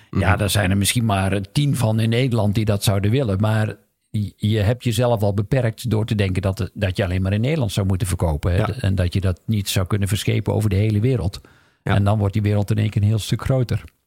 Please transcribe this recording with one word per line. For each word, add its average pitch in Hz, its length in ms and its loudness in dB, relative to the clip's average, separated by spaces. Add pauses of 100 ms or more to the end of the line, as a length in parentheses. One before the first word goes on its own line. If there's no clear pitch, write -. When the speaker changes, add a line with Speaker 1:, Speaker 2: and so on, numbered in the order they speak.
(100)
Speaker 1:
Mhm. 95 120 -2
Speaker 2:
ja, 101 140 4
daar 104 140 0
zijn 101 200 0
er 98 60 2
misschien 101 280 0
maar, 95 280 2
eh, 101 80 0 (120)
tien 143 240 0
van 110 240 0
in 113 80 2
Nederland 113 460 2
die 110 100 0
dat 104 200 0
zouden 101 260 2
willen." 101 300 0
Maar 110 340 0 (360)
je, 104 260 -4
je 107 240 0
hebt 117 240 0
jezelf 120 380 2
al 101 120 2
beperkt 113 560 -2
door 107 160 0
te 113 80 -2
denken 95 280 0
dat, 95 320 -2
dat 95 220 -2
je 107 80 0
alleen 92 180 -2
maar 95 100 0
in 104 80 0
Nederland 131 320 -2
zou 101 140 0
moeten 95 200 0
verkopen. 85 460 -2
Hè? 90 60 2
Speaker 1:
Ja. 107 100 2 (120)
Speaker 2:
En 95 140 0
dat 90 200 0
je 95 60 0
dat 92 260 -2
niet 104 220 -2
zou 95 180 0
kunnen 101 220 0
verschepen 107 460 -2
over 104 160 0
de 95 60 0
hele 107 240 2
wereld. 110 400 -2 (420)
Speaker 1:
Ja. 101 120 -2
Speaker 2:
En 101 100 2
dan 104 140 2
wordt 98 140 0
die 107 100 0
wereld 104 280 0
in 107 80 0
één 107 120 0
keer 101 120 0
een 101 60 4
heel 110 100 2
stuk - 240 -4
groter. 127 400 0 (240)